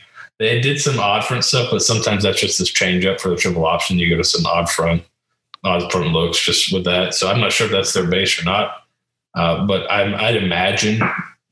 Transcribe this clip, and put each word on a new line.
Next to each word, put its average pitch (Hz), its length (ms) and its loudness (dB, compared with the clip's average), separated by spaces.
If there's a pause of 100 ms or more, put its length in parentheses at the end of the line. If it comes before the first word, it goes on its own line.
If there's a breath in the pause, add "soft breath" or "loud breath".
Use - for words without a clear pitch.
(400 loud breath)
They 117 200 0
did 139 200 0
some 127 200 0
odd 101 260 2
front 123 180 -2
stuff, 123 260 2
but 101 120 0
sometimes 104 420 0
that's 95 160 2
just - 180 0
this 90 120 0
change 90 360 2
up 95 140 0
for 95 100 -2
the 87 60 0
triple 85 300 0
option. 87 340 0
You 87 100 2
go 85 80 2
to 82 60 2
some 85 220 0
odd 85 240 0
front, 85 340 0 (600)
odd 87 280 0
front 85 220 0
looks 85 260 0
just - 340 0
with 92 120 0
that. 90 280 0
So 92 160 0
I'm 113 120 2
not 101 100 0
sure 110 160 0
if 104 40 -4
that's 98 220 0
their 90 140 0
base 90 340 0
or 82 40 -4
not. 98 380 -2 (520)
Uh, 85 300 0
but 95 260 0
I'm, 101 240 0
I'd 110 220 0
imagine 98 640 0 (500)